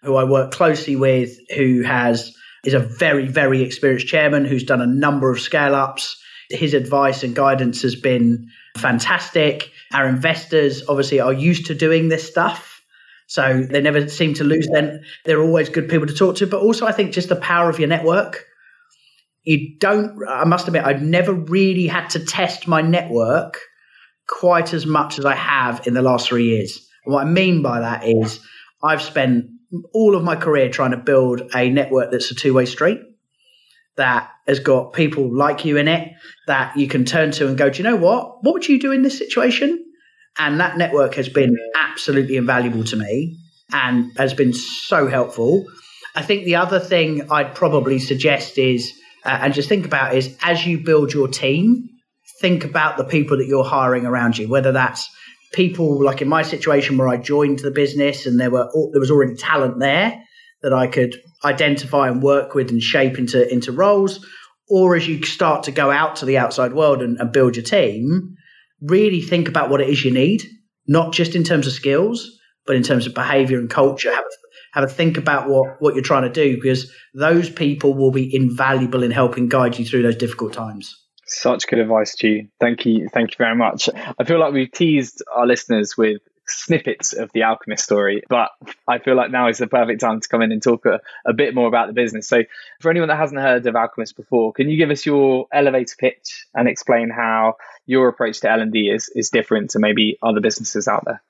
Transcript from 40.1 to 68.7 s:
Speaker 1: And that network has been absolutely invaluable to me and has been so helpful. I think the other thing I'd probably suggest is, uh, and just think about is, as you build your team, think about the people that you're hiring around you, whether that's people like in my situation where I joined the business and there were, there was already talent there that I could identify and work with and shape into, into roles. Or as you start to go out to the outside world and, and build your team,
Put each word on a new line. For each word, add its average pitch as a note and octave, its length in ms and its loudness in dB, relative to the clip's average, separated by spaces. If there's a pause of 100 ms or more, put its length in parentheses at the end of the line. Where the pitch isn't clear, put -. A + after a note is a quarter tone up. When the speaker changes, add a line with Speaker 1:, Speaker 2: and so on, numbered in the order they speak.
Speaker 1:
And D3+ 220 0
that E3+ 160 0
network C#3+ 380 2
has C3 140 -4
been B2 280 2 (200)
absolutely C3+ 600 -2
invaluable A#2+ 480 0
to A2 120 -4
me A#2 420 -4 (340)
and B2 460 0
has C3+ 160 0
been B2 180 2
so - 540 -2
helpful. B2+ 600 0 (480)
I D#3 80 -6
think G3+ 220 -2
the E3+ 120 0
other F#3 220 0
thing D#3 520 -2
I'd D3 240 -2
probably C#3+ 440 2
suggest C#3 600 -2
is, B2+ 340 0 (320)
uh, B2+ 160 -2
and C#3 140 0
just C#3 140 -4
think G3 180 0
about C3+ 280 0
is, C3 280 -2
as E3+ 240 0
you E3+ 120 -2
build D3+ 360 2
your C#3 140 0
team, F3 600 0 (540)
think F3 220 0
about D#3 340 -2
the C3 60 -2
people C#3+ 340 0
that C3 80 -2
you're C3+ 180 2
hiring B2+ 400 0
around A#2+ 320 0
you, A2 100 -6
whether C3+ 260 2
that's B2+ 360 -2 (460)
people D#3+ 500 0
like C3+ 160 0
in C#3 80 -2
my D#3+ 140 2
situation C#3+ 560 0
where C3 100 2
I B2 80 0
joined C#3+ 440 0
the C#3 100 -4
business C#3 560 -2
and A#2+ 120 2
there B2 120 2
were, B2 200 0 (220)
there C#3+ 80 4
was C3 100 0
already C3 260 2
talent C3 420 -2
there D#3+ 440 0 (400)
that C3+ 120 0
I B2+ 120 2
could B2 300 0 (280)
identify C#3+ 640 0
and B2 140 -2
work C#3 320 2
with A#2+ 160 0
and A#2 120 0
shape C3+ 360 0
into, B2 320 2
into B2 220 -2
roles. G3 520 2 (440)
Or F#3 280 4
as E3 120 -2
you D3+ 140 -4
start D#3+ 400 0
to C#3 100 -8
go C#3 180 2
out D3+ 260 0
to C3+ 100 -6
the C3+ 100 2
outside B2 380 0
world C#3+ 260 4
and, A#2+ 180 -2
and A#2 140 -4
build B2 240 4
your A#2 80 -8
team, D3+ 720 0 (460)